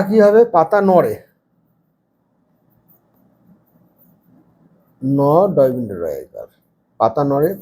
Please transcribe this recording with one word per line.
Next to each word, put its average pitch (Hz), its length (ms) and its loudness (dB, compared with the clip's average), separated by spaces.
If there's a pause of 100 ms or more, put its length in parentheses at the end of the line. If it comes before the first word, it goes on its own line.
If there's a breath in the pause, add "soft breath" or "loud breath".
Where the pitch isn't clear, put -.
কি 202 140 -2
হবে? 208 200 4 (140)
পাতা 165 240 2 (120)
নড়ে, 143 240 2 (4000)
ন 139 180 -2 (360)
ডয়বিন্দ 127 340 0 (120)
রয়েকার, 65 460 -12 (520)
পাতা 117 300 -2
নড়ে, 143 200 0 (120)